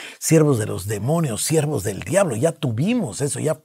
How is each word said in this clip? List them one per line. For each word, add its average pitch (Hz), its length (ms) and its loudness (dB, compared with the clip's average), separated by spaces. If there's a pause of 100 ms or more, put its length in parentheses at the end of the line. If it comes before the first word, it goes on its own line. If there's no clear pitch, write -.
(200)
siervos 151 380 4
de 107 80 -2
los 101 200 -6
demonios, 113 560 -2
siervos 147 400 0
del 95 180 -4
diablo. 156 360 0
Ya 160 160 2
tuvimos 151 680 -2
eso, 135 200 -2
ya 151 240 -2